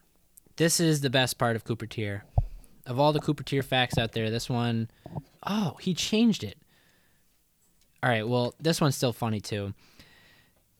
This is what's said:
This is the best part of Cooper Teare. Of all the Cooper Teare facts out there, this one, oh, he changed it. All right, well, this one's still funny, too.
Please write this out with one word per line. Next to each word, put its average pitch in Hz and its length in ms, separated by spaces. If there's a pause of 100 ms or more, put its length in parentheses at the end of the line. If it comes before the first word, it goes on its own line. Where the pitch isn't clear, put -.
(560)
This 165 240
is 156 220
the 139 80
best 127 260
part 117 200
of 110 80
Cooper 113 220
Teare. 101 380 (640)
Of 123 120
all 147 140
the 147 80
Cooper 143 220
Teare 135 200
facts 127 360
out 113 140
there, 110 180
this 117 180
one, 117 420 (560)
oh, 202 320
he 185 140
changed 214 500
it. 98 140 (1500)
All 131 60
right, 110 180
well, 123 320
this 160 220
one's 143 160
still 127 160
funny, 107 280
too. 101 340 (1040)